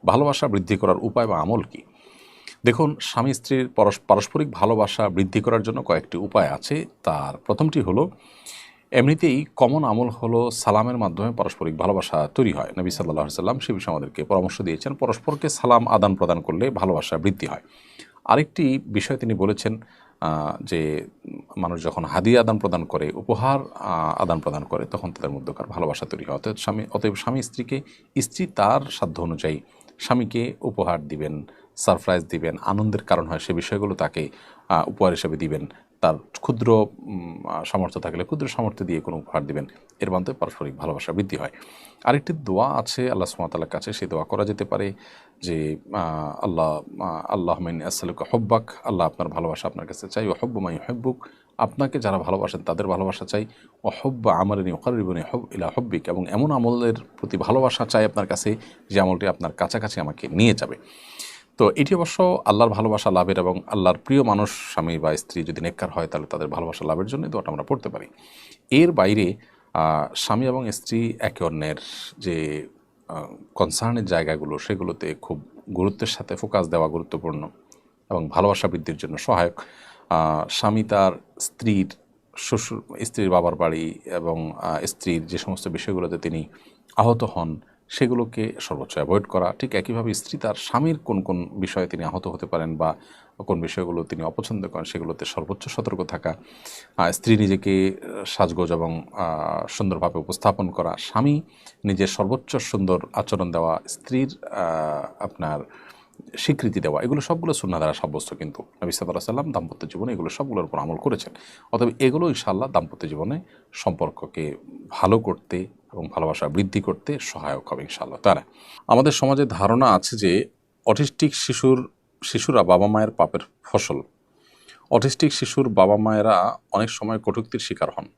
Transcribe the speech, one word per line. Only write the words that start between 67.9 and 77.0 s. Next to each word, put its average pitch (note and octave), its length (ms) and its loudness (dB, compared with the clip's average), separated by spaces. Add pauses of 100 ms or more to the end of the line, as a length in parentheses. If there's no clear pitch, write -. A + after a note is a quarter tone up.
এর E3+ 220 8
বাইরে, G#2 420 4 (400)
আহ, D#2+ 400 2
স্বামী A2+ 320 0
এবং B2+ 260 -2
স্ত্রী A#2 480 -2
একে - 240 -2
অন্যের D#2 320 -2 (420)
যে, D#2 500 -4 (400)
আহ, D#2 180 -10 (280)
কনসার্নের A2+ 500 0
জায়গাগুলো, D#2 540 0
সেগুলোতে E2+ 640 -4
খুব D2+ 260 -10 (260)
গুরুত্বের G2 320 0
সাথে - 300 -6
ফোকাস G2 320 0
দেওয়া D#2+ 200 2
গুরুত্বপূর্ণ D#2 600 -6 (640)